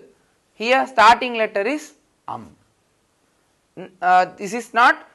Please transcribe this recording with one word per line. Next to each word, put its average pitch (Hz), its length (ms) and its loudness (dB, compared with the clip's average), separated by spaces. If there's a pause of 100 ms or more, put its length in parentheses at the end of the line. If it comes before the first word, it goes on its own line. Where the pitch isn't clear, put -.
(600)
Here 247 280 0
starting 240 480 2
letter 214 300 -2 (100)
is 302 80 -10 (440)
am. 113 160 -14 (1300)
N-, 185 240 -20
uh, 185 240 2 (120)
this 202 160 -10
is 233 200 -10
not 254 220 2 (200)